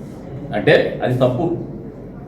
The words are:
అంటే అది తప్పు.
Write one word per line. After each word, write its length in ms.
అంటే 180
అది 180
తప్పు. 240